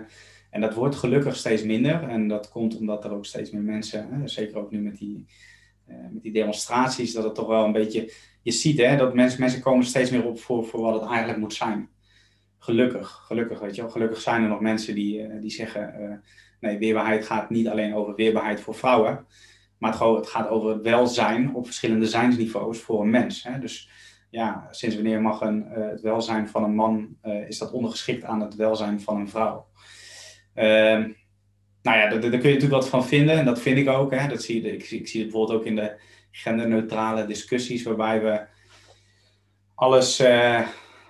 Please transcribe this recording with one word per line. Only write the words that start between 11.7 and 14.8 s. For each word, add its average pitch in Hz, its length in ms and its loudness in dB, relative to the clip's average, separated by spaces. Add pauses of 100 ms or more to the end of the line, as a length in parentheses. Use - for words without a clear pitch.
Gelukkig, 117 500 0 (180)
gelukkig, 113 340 -4
weet 101 140 -8
je 113 80 -8
wel. 113 80 -8
Gelukkig 113 300 -2
zijn 117 220 0
er 110 60 2
nog 104 120 -2
mensen 110 340 0